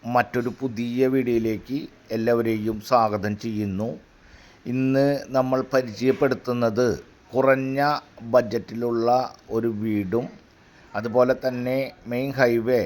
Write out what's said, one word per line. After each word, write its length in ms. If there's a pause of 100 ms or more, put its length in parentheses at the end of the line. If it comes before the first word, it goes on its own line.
(160)
മറ്റൊരു 440
പുതിയ 540
വീഡിയോയിലേക്ക് 640 (380)
എല്ലാവരെയും 640 (120)
സ്വാഗതം 440 (100)
ചെയ്യുന്നു. 440 (840)
ഇന്ന് 340 (300)
നമ്മൾ 240 (120)
പരിചയപ്പെടുത്തുന്നത് 1120 (460)
കുറഞ്ഞ 560 (460)
ബജറ്റിലുള്ള 760 (500)
ഒരു 140 (120)
വീടും 440 (720)
അതുപോലെ 360 (100)
തന്നെ 320 (340)
മെയിൻ 180 (100)
ഹൈവേ 460